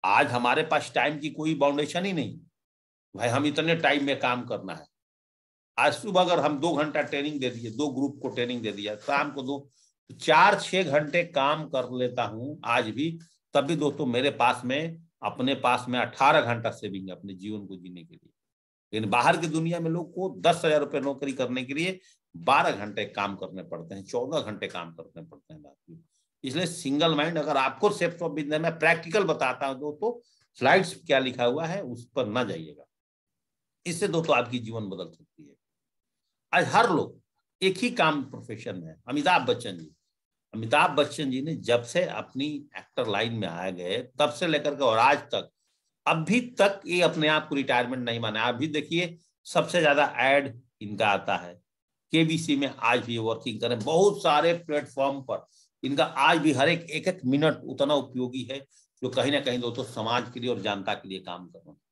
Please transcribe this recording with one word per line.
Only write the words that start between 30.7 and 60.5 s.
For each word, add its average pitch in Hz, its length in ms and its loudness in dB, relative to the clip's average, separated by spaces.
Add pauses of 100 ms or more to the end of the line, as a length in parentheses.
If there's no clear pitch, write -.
क्या 139 120 4
लिखा 127 260 0
हुआ 135 220 0
है 185 160 -6
उस 120 260 -12
पर 135 180 -2
ना 117 180 -2
जाइएगा, 82 400 -10 (1000)
इससे 180 220 -2
दोस्तों 160 280 2
आपकी 120 220 -2
जीवन 110 300 -8
बदल 90 220 -10
सकती - 380 -20
है। 69 60 -20 (1000)
आज 175 120 4
हर 196 260 4
लोग 123 300 -2 (420)
एक 185 140 2
ही 240 140 0
काम 156 340 2
प्रोफेशन 113 520 -12
में 82 120 -12
है। 80 80 -18 (120)
अमिताभ 147 340 2
बच्चन 113 360 -2
जी, 80 120 -16 (640)
अमिताभ 117 360 2
बच्चन 143 400 -2
जी 131 120 -4
ने 156 140 -6
जब 120 260 0
से 180 220 -2
अपनी 131 420 -6 (300)
एक्टर 110 320 -6
लाइन 107 240 0
में 104 160 -4
आ 87 220 -6
गए 90 320 -4 (160)
तब 147 120 4
से - 160 -4
लेकर 151 280 0
के 135 100 -2
और 110 140 4
आज 135 200 6
तक, - 320 -6 (560)
अभी 165 340 2
तक 202 460 2
ये 180 160 0
अपने 156 260 2
आप 156 200 2
को 156 60 -4
रिटायरमेंट 127 500 0
नहीं 117 160 -4
माना। 110 220 -2
अभी 123 240 0
देखिए 165 520 -4 (260)
सबसे 170 360 0
ज्यादा 147 240 6 (120)
ऐड 131 440 4 (200)
इनका 104 260 -2
आता 98 300 2
है, 87 260 -12 (500)
केबीसी 160 440 2
में 135 120 0
आज 117 360 0
भी 117 140 -4
वर्किंग 113 420 -4
करें, 117 180 0
बहुत 165 440 4
सारे 165 320 4
प्लेटफॉर्म 139 680 -2
पर 107 240 -8 (360)
इनका 139 220 0
आज 151 340 4
भी 151 140 4
हर 131 160 4
एक, 165 120 2
एक, 156 280 -6
एक 180 160 -4
मिनट 143 400 2
उतना 139 300 0
उपयोगी 127 480 -4
है 135 180 -10 (420)
जो 127 60 -4
कहीं 123 240 0
ना 143 80 2
कहीं 123 180 -2
दोस्तों 120 260 -4
समाज 113 500 -4
के 123 60 -10
लिए 120 100 -2